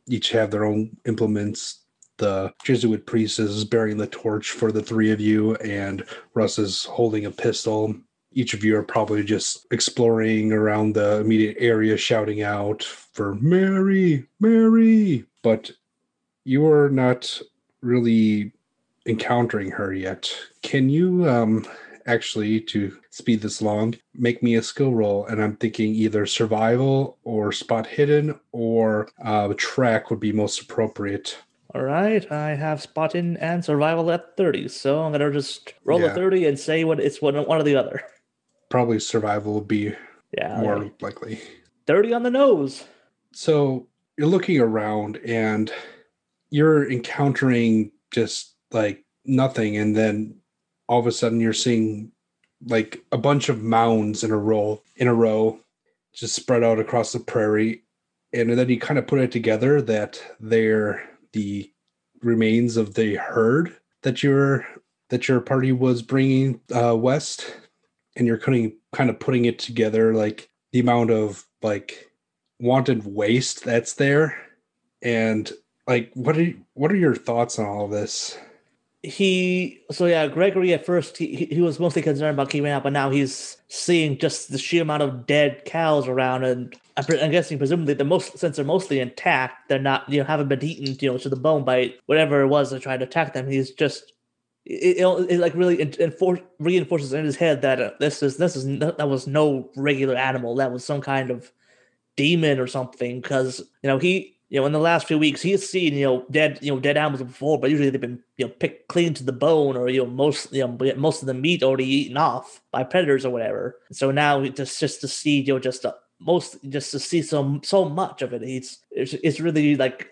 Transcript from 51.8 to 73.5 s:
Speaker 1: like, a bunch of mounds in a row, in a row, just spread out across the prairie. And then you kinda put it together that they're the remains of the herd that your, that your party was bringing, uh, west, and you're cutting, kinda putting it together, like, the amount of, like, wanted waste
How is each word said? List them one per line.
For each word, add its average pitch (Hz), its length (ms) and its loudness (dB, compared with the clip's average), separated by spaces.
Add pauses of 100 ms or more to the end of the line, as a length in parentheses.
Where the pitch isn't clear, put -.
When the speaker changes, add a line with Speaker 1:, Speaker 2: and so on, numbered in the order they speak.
Speaker 1:
like, 113 440 -2
a 117 80 -2
bunch 143 300 0
of 113 160 -2
mounds 113 580 2
in 113 80 -2
a 107 80 0
row, 107 420 0 (140)
in 123 140 0
a 120 60 4
row, 110 440 2 (540)
just - 240 -8
spread 120 260 0
out 113 160 4
across 110 340 -2
the - 60 -4
prairie. 110 640 -2 (500)
And 117 240 0
then 123 120 2
you 120 100 2
kinda - 240 -2
put 139 160 0
it 127 140 0
together 120 500 2
that 107 400 -4 (160)
they're 110 640 0 (300)
the 101 360 -6 (540)
remains 113 540 2
of 104 180 0
the 107 220 0
herd 123 580 2 (280)
that 131 200 -2
your, 139 420 2 (460)
that 123 160 -2
your 127 140 4
party 131 320 2
was 123 280 2
bringing, 135 600 2 (120)
uh, 117 240 2
west, - 600 -2 (580)
and 123 100 0
you're 113 140 2
cutting, 117 340 0 (220)
kinda 127 200 2
putting 127 300 0
it 117 140 0
together, 113 560 0
like, 107 340 -2 (220)
the 123 80 0
amount 120 320 4
of, 107 340 -2 (160)
like, - 480 -6 (520)
wanted 123 440 2
waste 104 600 -2